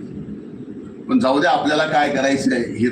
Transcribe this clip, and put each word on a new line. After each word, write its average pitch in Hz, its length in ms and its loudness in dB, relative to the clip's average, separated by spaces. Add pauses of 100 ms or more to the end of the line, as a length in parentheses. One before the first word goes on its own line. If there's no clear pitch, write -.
(1080)
पण 131 100 4
जाऊ 131 220 4
द्या, 165 100 4
आपल्याला 151 360 2
काय 147 280 2
करायचं 135 400 2
आहे 120 80 0 (160)
हे 120 140 2